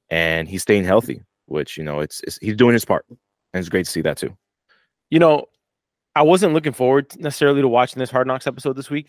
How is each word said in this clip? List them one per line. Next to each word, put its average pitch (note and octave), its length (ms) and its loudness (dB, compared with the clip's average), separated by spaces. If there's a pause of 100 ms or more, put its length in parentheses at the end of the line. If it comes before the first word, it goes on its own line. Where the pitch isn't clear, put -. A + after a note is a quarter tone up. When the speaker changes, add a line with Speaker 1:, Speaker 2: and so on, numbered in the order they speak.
(100)
Speaker 1:
and E2 380 -2
he's F#2+ 140 -8
staying G2+ 220 2
healthy, F#2+ 380 0 (240)
which, D2 320 -6
you D#2 60 -8
know, D2 160 -6
it's, - 240 -8
it's, - 140 -10
he's G#2+ 180 -6
doing A#2+ 160 2
his A#2 120 0
part, - 240 -2
and - 520 -12
it's E2+ 80 -10
great F2+ 180 -2
to - 60 -12
see E2+ 80 -4
that D2+ 160 -2
too. - 200 -10 (760)
Speaker 2:
You D#3+ 100 2
know, D#3 260 4 (720)
I D3 60 4
wasn't F3+ 320 4
looking D#3 180 0
forward C3+ 480 0
necessarily C#3+ 420 2
to C3 60 2
watching B2 320 2
this B2+ 100 -6
Hard B2+ 160 0
Knocks C3 220 -4
episode C3+ 260 -6
this C3+ 160 -12
week D3 180 -6